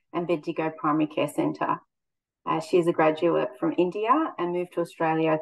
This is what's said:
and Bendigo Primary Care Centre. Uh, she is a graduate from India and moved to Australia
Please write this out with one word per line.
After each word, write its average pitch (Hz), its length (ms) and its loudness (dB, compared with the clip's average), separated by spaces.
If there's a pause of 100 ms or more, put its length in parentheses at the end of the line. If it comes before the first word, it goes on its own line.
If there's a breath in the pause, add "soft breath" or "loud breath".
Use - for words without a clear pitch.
(140)
and 170 120 -2
Bendigo 160 500 -2
Primary 156 300 0
Care 147 220 -2
Centre. - 480 -2 (720)
Uh, 160 120 0
she 180 200 2
is 165 80 2
a 170 40 4
graduate 156 580 2 (100)
from 165 180 -2
India 214 600 2
and 175 120 -2
moved 175 220 -4
to 175 80 -2
Australia 160 600 0